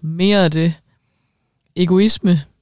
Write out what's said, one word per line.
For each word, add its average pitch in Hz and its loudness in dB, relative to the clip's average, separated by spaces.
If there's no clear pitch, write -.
mere 185 0
af 160 0
det, 160 -2
egoisme, 180 0